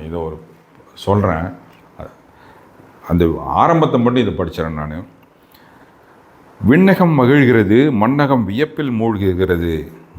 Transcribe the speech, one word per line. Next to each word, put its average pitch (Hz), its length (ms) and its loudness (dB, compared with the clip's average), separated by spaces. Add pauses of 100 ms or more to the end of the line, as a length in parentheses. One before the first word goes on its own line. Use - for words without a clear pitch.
இதை 85 140 -8
ஒரு 78 200 -10 (540)
சொல்றேன். 95 540 -2 (1600)
அந்த 82 300 0
ஆரம்பத்தை 135 600 0
மட்டும் 120 260 0
இதை 87 80 -6
படிச்சிடறேன் 80 380 -6
நானு. 76 320 -10 (1600)
"விண்ணகம் 175 580 4
மகிழ்கிறது, 123 760 4
மண்ணகம் 131 520 0
வியப்பில் 139 460 -4
மூழ்குகிறது, 90 1040 -2 (260)